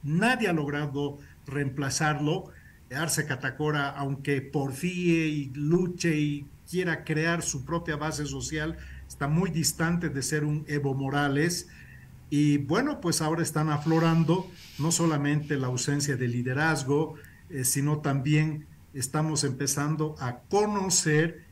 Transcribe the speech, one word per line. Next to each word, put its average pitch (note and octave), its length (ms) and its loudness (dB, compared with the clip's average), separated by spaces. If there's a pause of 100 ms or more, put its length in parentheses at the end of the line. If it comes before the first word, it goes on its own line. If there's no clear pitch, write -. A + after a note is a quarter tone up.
Nadie G#3 460 2
ha F3+ 40 2
logrado C#3+ 640 -2 (280)
reemplazarlo. D3 1040 0 (440)
Arce D3+ 320 -2
Catacora, C#3+ 600 -2
aunque C#3+ 540 -2
porfíe D#3+ 840 0
y C#3+ 260 -2
luche E3+ 600 2
y D3 300 0 (240)
quiera E3+ 340 -2
crear D#3+ 380 0
su C3+ 220 -4
propia E3 320 -4
base D3+ 300 -4
social, D3+ 500 -4 (320)
está - 200 -4
muy E3+ 220 2
distante E3 600 0
de C3 120 -4
ser D3+ 220 0
un D3+ 240 -2
Evo C#3+ 260 0
Morales. C#3+ 760 0 (600)
Y D3 300 4
bueno, G3+ 420 0
pues E3 220 0
ahora D#3+ 200 2
están D#3 280 0
aflorando E3 800 4 (280)
no D#3 140 0
solamente D3+ 640 2
la C3 120 0
ausencia C#3+ 480 0
de A#2+ 120 0
liderazgo, C#3 840 0 (340)
eh, C3 160 -4
sino D3 340 2
también D3+ 680 2 (260)
estamos D3+ 520 0
empezando D3 720 0
a B2 220 -6 (100)
conocer F#3+ 1000 2